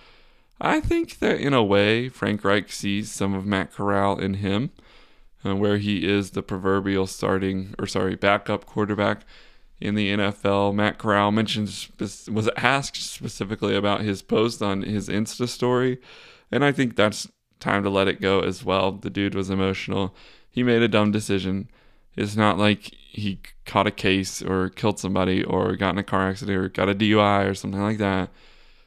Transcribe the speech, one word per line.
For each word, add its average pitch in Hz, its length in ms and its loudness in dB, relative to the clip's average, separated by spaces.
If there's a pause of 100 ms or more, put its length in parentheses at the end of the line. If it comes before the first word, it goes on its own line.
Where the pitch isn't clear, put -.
(600)
I 311 200 2
think 330 380 -2
that - 220 0
in 143 120 0
a 123 120 4
way, 104 440 2
Frank 104 360 -4
Reich 101 260 2
sees 101 400 -4
some 98 240 -2
of 95 100 -4
Matt 98 280 -2
Corral 101 460 2
in 98 160 -2
him, 101 360 -2 (720)
uh, 98 120 0
where 101 220 2
he 101 300 0
is 101 220 0
the 95 120 -6
proverbial 95 640 0
starting, 95 720 -2
or 104 80 -4
sorry, 95 280 -2
backup 101 520 -2
quarterback 104 560 -2 (580)
in 104 160 -2
the 104 140 0
N 101 100 0
F 101 240 -2
L. 101 280 2
Matt 104 240 0
Corral 104 360 2
mentioned 107 360 0
spe-, - 600 -12
was 110 260 0
asked 135 400 0
specifically 104 800 -4
about 101 240 2
his 101 220 -4
post 117 400 0
on 98 200 -2
his 95 260 -4
Insta 110 400 -4
story, 123 500 0 (520)
and 123 140 2
I 143 80 4
think 131 240 0
that's 107 320 0 (320)
time 101 220 0
to 101 80 0
let 98 180 2
it 95 120 -2
go 98 200 2
as 90 240 -6
well. 95 280 2
The 98 180 -8
dude 101 240 -2
was 98 160 -4
emotional. 95 640 -2 (340)
He - 140 -4
made 120 200 4
a 117 60 4
dumb 107 220 4
decision. 98 580 -2 (460)
It's 104 220 -4
not 104 220 4
like 104 360 2
he 98 460 -6 (240)
caught 101 220 2
a 107 40 4
case 95 520 0
or 92 280 0
killed - 280 -2
somebody 92 460 0
or 95 320 0
got 95 140 0
in 87 80 -2
a 101 40 -2
car 95 260 0
accident 98 300 -2
or 95 100 -2
got 95 200 0
a 101 60 2
D 104 120 2
U 107 140 6
I 101 220 4
or 98 120 0
something 98 260 -6
like 107 180 -2
that. 95 320 0 (560)